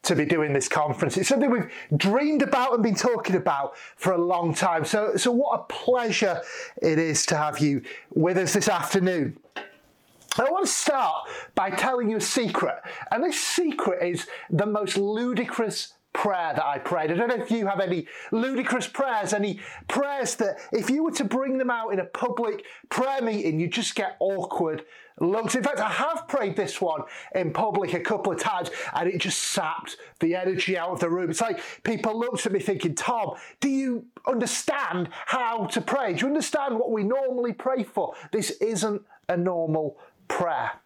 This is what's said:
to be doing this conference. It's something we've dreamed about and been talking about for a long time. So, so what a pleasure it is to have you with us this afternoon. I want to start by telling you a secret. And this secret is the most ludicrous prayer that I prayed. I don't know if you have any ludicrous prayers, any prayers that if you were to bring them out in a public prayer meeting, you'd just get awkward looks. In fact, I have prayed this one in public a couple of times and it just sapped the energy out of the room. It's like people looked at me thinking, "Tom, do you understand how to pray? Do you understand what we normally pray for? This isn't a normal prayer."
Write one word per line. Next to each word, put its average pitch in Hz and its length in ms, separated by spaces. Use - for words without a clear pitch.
to 175 120
be 151 100
doing 151 280
this 135 140
conference. 147 500
It's 190 120
something 269 200
we've 233 220
dreamed 269 460
about 269 320
and 226 100
been 220 120
talking 226 400
about 139 420
for 185 180
a 175 40
long 175 360
time. 170 320
So, 208 300
so 240 160
what 240 280
a - 40
pleasure 202 760
it 156 180
is 160 280
to 160 100
have 151 220
you 143 220
with 170 240
us 185 160
this 208 140
afternoon. 180 720
I 233 120
want 370 160
to - 60
start 254 580
by 196 140
telling 240 400
you 220 80
a 185 40
secret. 185 540
And 233 120
this 349 180
secret 294 640
is 175 240
the 170 160
most 208 320
ludicrous 220 960
prayer 175 420
that 151 120
I 143 140
prayed. 156 320
I 170 40
don't 233 140
know 247 140
if - 60
you 226 180
have 196 120
any 180 260
ludicrous 247 560
prayers, 220 460
any 202 260
prayers 277 480
that 202 220
if 226 180
you 294 140
were 330 80
to 311 120
bring 262 340
them 254 140
out 226 200
in 190 80
a 180 60
public 233 600
prayer 269 320
meeting, 208 380
you'd 175 140
just 233 220
get 196 240
awkward 170 640
looks. 202 360
In 247 80
fact, 269 160
I 214 100
have 320 380
prayed 220 280
this - 260
one 160 200
in 175 180
public 175 400
a 175 60
couple 196 340
of - 60
times 190 300
and 170 120
it 180 120
just - 200
sapped - 580
the 165 160
energy 185 420
out 170 120
of 180 100
the 170 100
room. 175 200
It's 160 120
like 220 200
people 220 360
looked 240 280
at 196 40
me 190 80
thinking, 180 360
"Tom, 214 400
do 277 100
you 269 360
understand 220 840
how 233 400
to 220 140
pray? 233 320
Do 151 80
you 262 60
understand 277 520
what 208 120
we 214 120
normally 247 500
pray 254 300
for? - 300
This 208 200
isn't 208 500
a 180 80
normal 165 600
prayer." 139 440